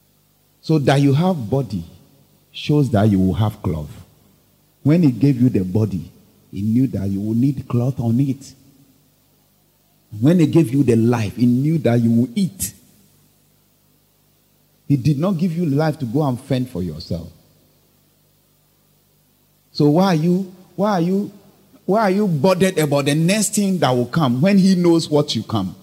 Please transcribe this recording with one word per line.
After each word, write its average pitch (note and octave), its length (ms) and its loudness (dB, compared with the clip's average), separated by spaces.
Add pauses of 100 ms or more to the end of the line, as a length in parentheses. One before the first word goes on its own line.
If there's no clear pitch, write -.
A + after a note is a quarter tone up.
(600)
So D#3+ 180 0
that C#3 180 2
you C#3 160 4
have D#3 360 0
body G#2 360 -4 (680)
shows D3 400 0
that G2+ 180 2
you F#2+ 100 2
will F#2 160 2
have G#2+ 280 -2
cloth. D#2+ 260 -6 (920)
When E3 200 4
he C#3 80 4
gave A#2+ 300 0
you B2+ 80 4
the G2+ 140 -2
body, F#2 480 -2 (400)
he F#2+ 100 -10
knew A2+ 260 0
that F#2+ 200 -4
you G2 140 -4
will G#2+ 140 -4
need B2+ 320 -2
cloth B2 320 -2
on A#2 200 0
it. C#3 340 -4 (1700)
When D#3+ 200 2
he D#3 80 4
gave C3 260 2
you C#3 100 2
the A#2+ 120 2
life, A2+ 400 0
he A#2 100 0
knew C3+ 340 2
that A#2+ 200 0
you A#2 100 2
will A#2 260 2
eat. - 380 -4 (2250)
He C#3+ 100 2
did C3 220 0
not F3+ 180 -2
give E3 180 -2
you F3 120 -2
life D3+ 320 0
to C#3+ 60 -6
go B2+ 180 -2
and B2+ 160 -2
fend B2+ 300 -4
for F2 120 -8
yourself. E2+ 480 -8 (2500)
So D3 200 2
why F3+ 160 2
are F3+ 80 2
you, F3+ 360 0 (240)
why G#3 180 -2
are F3 80 0
you, F#3+ 300 -2 (540)
why G#3 160 0
are G3 100 2
you G#3 160 0
bothered F#3 520 0
about C#3+ 260 0
the D3 100 0
next F#3 400 0
thing F#3+ 240 0
that C3+ 120 2
will B2 160 0
come B2+ 340 0
when G3 160 4
he F#3+ 180 4
knows E3+ 320 2
what D3 280 0
you G#2+ 80 -4
come? F#2+ 400 -4